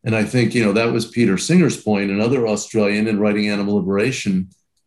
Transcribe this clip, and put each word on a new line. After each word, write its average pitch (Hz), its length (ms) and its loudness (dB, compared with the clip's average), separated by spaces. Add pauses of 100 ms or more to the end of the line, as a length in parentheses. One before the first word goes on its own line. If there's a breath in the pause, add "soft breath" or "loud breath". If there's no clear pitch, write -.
And 110 100 0
I 110 80 0
think, 113 320 0
you 117 80 2
know, 104 100 2
that 113 200 2
was 117 120 -2
Peter 104 320 0
Singer's 160 440 2
point, 101 300 0
another 117 360 0
Australian 104 600 0
in 107 120 0
writing 104 300 0
Animal 101 260 -2
Liberation, 98 720 -2 (380)